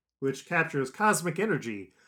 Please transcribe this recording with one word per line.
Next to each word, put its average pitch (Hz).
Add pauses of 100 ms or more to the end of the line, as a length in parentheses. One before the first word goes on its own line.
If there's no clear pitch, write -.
(200)
which 135
captures 160
cosmic 180
energy 117 (140)